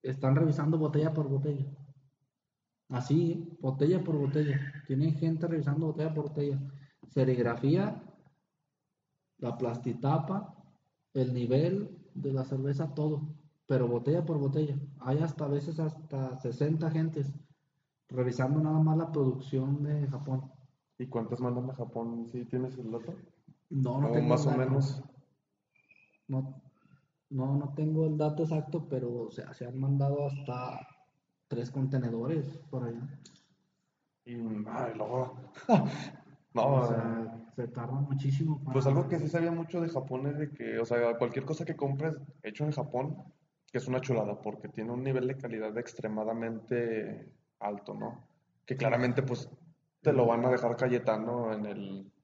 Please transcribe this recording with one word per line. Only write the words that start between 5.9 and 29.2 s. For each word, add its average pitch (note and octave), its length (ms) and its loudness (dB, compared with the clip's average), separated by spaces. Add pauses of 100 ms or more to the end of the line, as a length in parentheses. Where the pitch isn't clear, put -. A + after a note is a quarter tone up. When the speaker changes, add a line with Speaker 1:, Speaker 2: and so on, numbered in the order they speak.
Speaker 1:
por D3 140 -2
botella. C#3+ 300 0 (500)
Serigrafía, C3 960 2 (1400)
la A#2+ 180 -4
plastitapa, C#3 1000 0 (600)
el B2+ 180 2
nivel D3 640 2 (180)
de C3+ 180 -2
la C3 120 0
cerveza, C#3 500 -2
todo. D3+ 340 -2 (380)
Pero B2+ 200 2
botella C3+ 400 2
por D#3 120 0
botella. C#3 380 0 (220)
Hay C3 200 0
hasta D#3+ 260 0
a C#3+ 40 -2
veces D#3 300 -2
hasta C3+ 640 -4
sesenta D#3 500 0
gentes D#3 420 0 (760)
revisando B2+ 520 2
nada D#3 200 4
más D#3 180 6
la D#3+ 140 0
producción C3+ 720 0
de D3 240 0
Japón. C3+ 420 -4 (480)
Speaker 2:
¿Y B2+ 80 -6
cuántas A#2 340 -4
mandan B2 300 -2
a C3+ 40 -8
Japón? A#2 580 -6
¿Sí B2 120 -6
tienes B2+ 320 -4
el A2+ 140 -8
dato? A#2 240 -8 (560)
Speaker 1:
No, C3 300 0
no D3 80 4
Speaker 2:
¿O A#2 40 2
Speaker 1:
tengo C#3+ 180 4
Speaker 2:
más B2 160 4
Speaker 1:
el - 20 4
Speaker 2:
o - 80 4
Speaker 1:
dato. B2+ 140 2
Speaker 2:
menos? - 320 2 (1200)
Speaker 1:
No, C3+ 340 -4 (680)
no, C3+ 260 0
no C#3+ 180 0
tengo D#3 320 2
el D3+ 120 2
dato D3+ 240 2
exacto, D#3 460 -2
pero, B2 240 -2 (120)